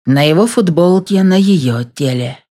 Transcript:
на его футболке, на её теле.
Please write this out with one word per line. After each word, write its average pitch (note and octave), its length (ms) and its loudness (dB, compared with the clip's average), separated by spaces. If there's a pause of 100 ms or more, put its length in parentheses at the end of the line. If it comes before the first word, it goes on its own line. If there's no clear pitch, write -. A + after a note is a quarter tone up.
на C#3 180 2
его D#3+ 240 2
футболке, F#3 760 0
на F#3 120 2
её D3 480 0
теле. B2+ 560 -6 (200)